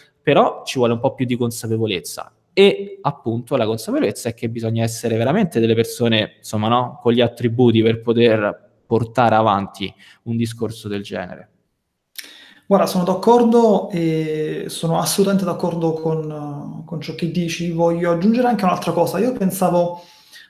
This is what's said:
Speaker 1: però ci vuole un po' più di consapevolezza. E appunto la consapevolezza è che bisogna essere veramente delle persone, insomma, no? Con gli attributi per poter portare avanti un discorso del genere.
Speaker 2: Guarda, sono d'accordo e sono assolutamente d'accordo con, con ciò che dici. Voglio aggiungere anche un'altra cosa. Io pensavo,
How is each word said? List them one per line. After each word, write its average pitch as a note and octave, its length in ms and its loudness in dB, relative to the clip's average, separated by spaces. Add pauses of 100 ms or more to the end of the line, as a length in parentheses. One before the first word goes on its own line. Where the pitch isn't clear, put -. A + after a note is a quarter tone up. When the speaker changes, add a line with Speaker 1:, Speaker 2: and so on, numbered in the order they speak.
(220)
Speaker 1:
però D#3+ 440 2
ci - 120 -6
vuole A#2+ 160 2
un A#2 80 -2
po' C3+ 120 -2
più C3 120 -2
di B2 100 -2
consapevolezza. A2+ 1000 -4 (180)
E G3 500 2
appunto A#2+ 540 -4
la A#2 100 2
consapevolezza A#2+ 640 -4
è A2+ 60 -6
che A#2 160 -8
bisogna A2+ 340 -2
essere A2+ 320 -2
veramente C3+ 460 0
delle A2+ 140 4
persone, A2+ 640 0
insomma, G#2+ 280 -4
no? B2 340 0
Con A#2 120 2
gli A#2+ 80 4
attributi A#2 600 2
per A2+ 200 2
poter A2 840 0
portare A2+ 500 2
avanti G2 580 0 (300)
un A#2 120 -6
discorso A2+ 540 -6
del G2+ 120 -6
genere. F2+ 500 -12 (1120)
Speaker 2:
Guarda, F#3+ 200 4
sono F3+ 200 0
d'accordo A3+ 840 4
e D#3 760 -2
sono E3 320 -2
assolutamente F#3+ 460 2
d'accordo E3+ 480 -2
con, D3+ 920 -6
con D#3+ 140 -8
ciò D3+ 160 -10
che D#3+ 160 -4
dici. E3+ 400 -4
Voglio E3+ 400 0
aggiungere A3+ 360 2
anche G3+ 180 0
un'altra F3+ 260 0
cosa. E3+ 280 0
Io B3 120 2
pensavo, F3 720 0 (480)